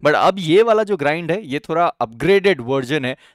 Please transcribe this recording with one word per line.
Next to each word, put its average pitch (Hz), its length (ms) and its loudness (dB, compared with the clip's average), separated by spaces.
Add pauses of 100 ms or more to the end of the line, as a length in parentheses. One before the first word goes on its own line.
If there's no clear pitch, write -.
But 147 100 2
अब 151 240 2
ये 190 240 4
वाला 220 200 2
जो 202 140 -4
ग्राइंड 156 340 -2
है, 202 140 -6
ये 139 140 -6
थोड़ा 165 280 -2
अपग्रेडेड 151 760 0
वर्जन 131 440 -4
है, 131 120 -6 (180)